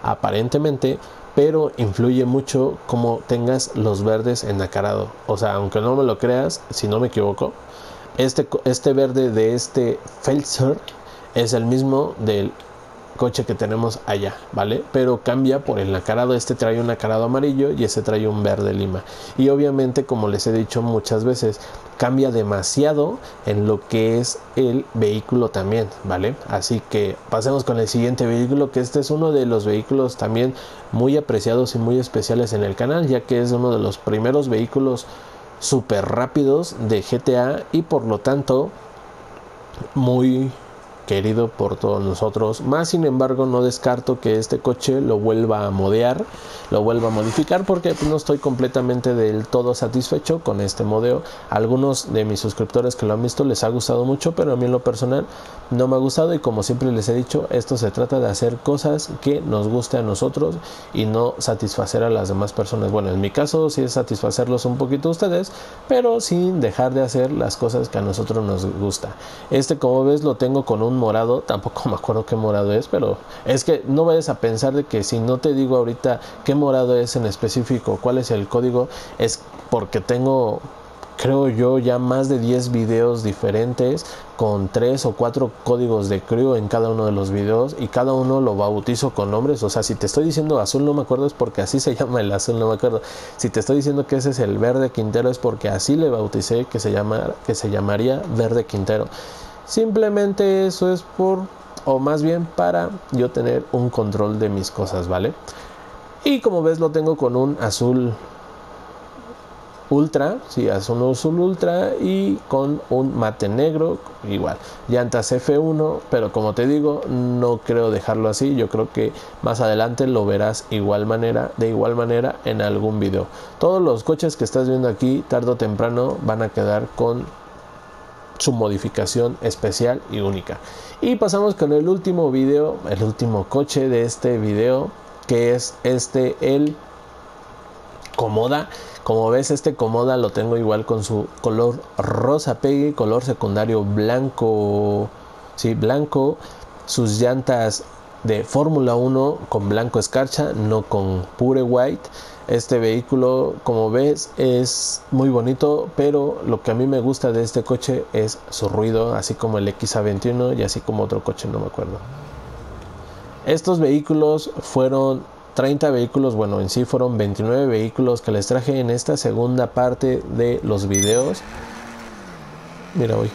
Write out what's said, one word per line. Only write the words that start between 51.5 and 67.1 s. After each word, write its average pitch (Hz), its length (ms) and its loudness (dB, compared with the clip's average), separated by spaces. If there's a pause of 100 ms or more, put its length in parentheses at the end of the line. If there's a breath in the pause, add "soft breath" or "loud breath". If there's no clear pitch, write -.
Algunos 127 600 2
de 110 140 2
mis 104 140 -2
suscriptores 120 560 0
que - 100 -2
lo 104 80 2
han 110 80 0
visto 120 220 0
les 127 200 2
ha 113 60 2
gustado 120 340 0
mucho, 143 300 0
pero 156 200 2
a - 20 2
mí 123 100 2
en 123 60 2
lo 123 80 4
personal 127 480 0 (420 loud breath)
no 127 180 2
me 131 80 4
ha 131 40 4
gustado, 156 340 2
y 151 60 0
como 110 240 0
siempre 127 280 0
les 110 160 0
he 117 60 2
dicho, 120 380 0
esto 123 260 0
se 110 140 0
trata 123 280 0
de 120 80 2
hacer 117 300 0
cosas 147 540 -2 (100)
que 143 200 2
nos 107 260 -2
guste 120 300 0
a 120 40 0
nosotros 135 540 -2 (360 loud breath)
y 113 140 0
no 110 320 2
satisfacer 110 640 -2
a 117 60 2
las 101 200 0
demás 98 220 -2
personas. 104 400 -2
Bueno, 101 180 0
en 95 120 0
mi 101 80 0
caso 156 400 2
sí 135 140 -2
es 123 100 -2
satisfacerlos 120 720 0
un 123 120 0
poquito 139 320 0
a - 20 2
ustedes, 180 400 0 (360 loud breath)
pero 247 320 4
sin 180 420 0
dejar 127 340 0
de 135 80 2
hacer 127 280 2